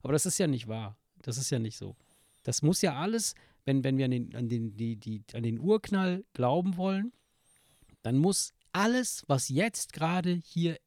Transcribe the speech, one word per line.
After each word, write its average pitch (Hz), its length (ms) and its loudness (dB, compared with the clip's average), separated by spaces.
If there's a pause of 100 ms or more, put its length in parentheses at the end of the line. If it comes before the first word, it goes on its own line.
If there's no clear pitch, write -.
Aber 131 120 0
das 147 100 4
ist 175 140 -2
ja 185 80 4
nicht 120 200 0
wahr. 110 300 -8 (240)
Das 123 160 -6
ist 135 140 -4
ja 135 80 0
nicht 113 180 -4
so. 98 180 -12 (480)
Das - 200 -2
muss 151 180 4
ja 160 180 2
alles, 214 360 -2 (320)
wenn, 135 180 2
wenn 135 140 2
wir 135 80 2
an 127 60 2
den, 123 220 -2
an 120 140 -4
den, 113 300 -2
die, 113 180 -2
die, 107 260 -8 (120)
an 117 80 -4
den 113 180 -2
Urknall 190 720 0
glauben 170 460 2
wollen, 196 340 0 (920)
dann 120 140 2
muss 180 380 2 (180)
alles, 226 540 0
was 135 240 0
jetzt 185 420 -2
gerade 175 500 0
hier 165 440 -2